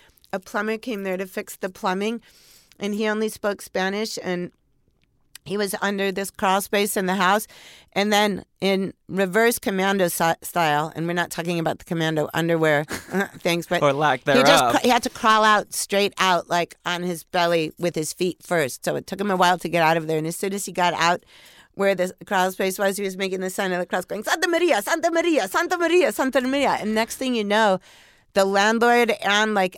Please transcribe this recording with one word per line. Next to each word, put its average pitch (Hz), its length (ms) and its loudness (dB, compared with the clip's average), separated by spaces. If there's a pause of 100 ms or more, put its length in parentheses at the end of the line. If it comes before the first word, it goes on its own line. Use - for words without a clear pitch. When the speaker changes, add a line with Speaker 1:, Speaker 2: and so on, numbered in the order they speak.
(340)
Speaker 1:
a 196 60 -6
plumber 220 400 -6
came 208 240 -8
there 190 120 -4
to 190 120 -8
fix - 300 -12
the 196 120 -8
plumbing, 202 520 -4 (580)
and 202 160 -4
he 214 120 -2
only 214 220 -2
spoke 202 320 -6
Spanish, 196 600 -6
and 175 300 -6 (960)
he 190 120 -6
was 202 220 -2
under 196 320 -2
this 190 200 -6
crawl 190 280 0
space 208 380 -2
in 196 80 0
the 185 100 0
house. 196 300 2 (480)
And 202 180 0
then 208 320 2 (180)
in 190 320 0 (140)
reverse 196 520 2
commando 190 480 0
si-, 165 340 0
style, 156 540 0
and 156 100 -4
we're 170 80 -4
not 175 160 -2
talking 175 300 -4
about 160 200 -4
the - 60 -20
commando 160 480 -2
underwear 160 500 2
<laughs> - 560 -6
things, 170 280 -2
but 170 160 0
Speaker 2:
Or 139 100 4
lack 139 280 0
Speaker 1:
he - 40 -20
just 139 220 4
Speaker 2:
thereof. 131 240 6
Speaker 1:
cr-, - 100 2
he 240 80 2
had 240 140 2
to 247 80 -6
crawl 220 320 2
out 214 280 2
straight 202 460 -2
out, 185 320 0
like, 175 340 -2
on 175 200 -4
his 175 200 -6
belly 170 540 0
with 175 160 -2
his 156 180 -4
feet - 300 -4
first. 156 420 -2
So 151 120 -2
it 143 100 -6
took 190 160 -8
him 202 80 -2
a 190 80 2
while 180 220 4
to 175 100 -8
get 165 140 2
out 165 140 4
of 160 100 -4
there. 160 100 0
And 156 100 -2
as 170 80 -6
soon 196 180 -4
as 202 120 -6
he 196 60 -10
got 175 240 0
out 170 280 0 (520)
where 196 180 2
the 185 220 -2 (100)
crawl 190 280 0
space 190 260 -2
was, 196 160 0
he 202 80 -6
was 190 140 -6
making 190 240 -4
the 185 80 -4
sign 185 240 -2
of 180 60 -2
the 175 60 -4
cross 185 200 -4
going, 214 180 -8
"Santa 359 240 -2
Maria, 330 340 2
Santa 330 300 0
Maria, 330 380 2
Santa 349 280 0
Maria, 330 360 4
Santa 269 260 0
Maria." 254 400 2
And 214 160 -4
next 226 220 -2
thing 254 180 -2
you 214 80 -2
know, 202 360 2 (540)
the 196 120 4
landlord 226 640 4 (100)
and, 214 320 0
like, 185 240 0